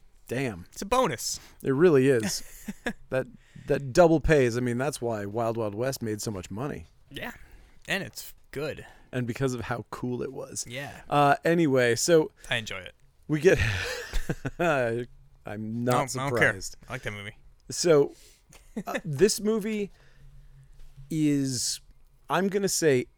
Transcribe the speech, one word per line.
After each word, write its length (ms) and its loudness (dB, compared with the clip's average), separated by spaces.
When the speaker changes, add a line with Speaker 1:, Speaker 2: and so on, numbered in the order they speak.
Speaker 1:
Damn. 440 -6
Speaker 2:
It's 100 -14
a 40 -8
bonus. 540 0
Speaker 1:
It 100 0
really 380 6
is. 340 0
Speaker 2:
<laughs> 60 -20
Speaker 1:
That, 160 -2
that 260 -2
double 280 6
pays. 360 4
I 40 -2
mean, 180 0
that's 220 -4
why 240 -4
Wild 320 -2
Wild 180 -4
West 280 -4
made 180 -4
so 100 -6
much 200 -8
money. 340 -8
Speaker 2:
Yeah. 220 -12
And 160 -4
it's 280 -14
good. 320 -8
Speaker 1:
And 160 -4
because 260 -2
of 80 -6
how 280 -6
cool 320 -6
it 100 -6
was. 360 -10
Speaker 2:
Yeah. 220 -12
Speaker 1:
Uh, 340 6
anyway, 500 4
so 360 4
Speaker 2:
I 60 0
enjoy 220 -6
it. 160 -14
Speaker 1:
We 120 0
get, 180 6
<laughs> 400 -4
I'm 480 0
not 300 0
Speaker 2:
No, 80 -4
I 60 -4
don't 100 0
care. 100 4
Speaker 1:
surprised. 280 -6
Speaker 2:
I 40 -12
like 100 -10
that 100 -8
movie. 240 -14
Speaker 1:
So, 420 4
Speaker 2:
<laughs> 380 -14
Speaker 1:
uh, 180 -4
this 360 2
movie 500 -2
is, 720 -2
I'm 200 0
gonna 200 0
say 380 2